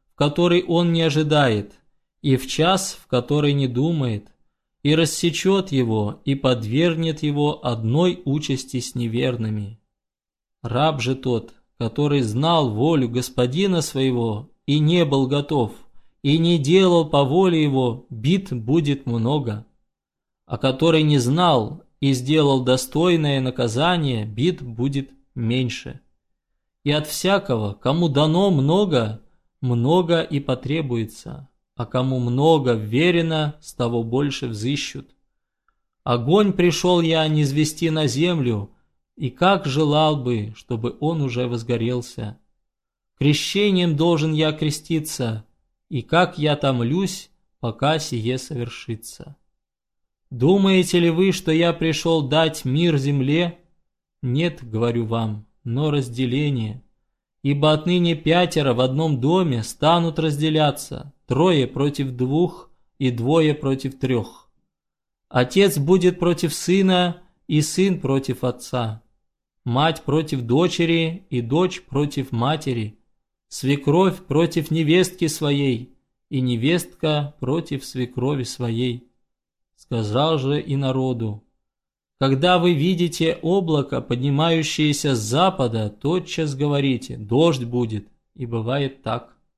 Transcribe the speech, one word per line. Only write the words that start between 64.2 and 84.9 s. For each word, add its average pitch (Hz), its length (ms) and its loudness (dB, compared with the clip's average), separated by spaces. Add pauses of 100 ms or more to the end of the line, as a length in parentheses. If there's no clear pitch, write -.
Отец 151 480 2
будет 180 400 2
против 170 340 0
сына, 180 720 0 (240)
и 151 160 2
сын 185 360 0
против 135 460 -2
отца. 117 580 -4 (640)
Мать 151 380 0
против 151 400 -2
дочери, 165 880 0
и 123 100 -2
дочь 160 420 -2
против 143 500 -4
матери. 120 640 -2 (500)
Свекровь 147 800 0
против 165 440 0
невестки 165 560 2
своей, 143 680 -2 (340)
и 127 140 -2
невестка 147 960 -2
против 131 440 -4
свекрови 127 580 -4
своей. 120 640 -4 (720)
Сказал 123 640 -2
же 139 220 -2
и 151 140 -6
народу: 131 720 -2 (720)
Когда 139 400 2
вы 175 160 2
видите 165 680 0
облако, 160 580 0
поднимающееся 147 1120 0